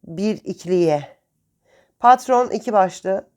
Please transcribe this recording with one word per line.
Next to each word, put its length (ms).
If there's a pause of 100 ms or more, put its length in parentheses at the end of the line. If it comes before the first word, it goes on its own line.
bir 400
ikiliye. 600 (960)
Patron 500
iki 240
başlı. 640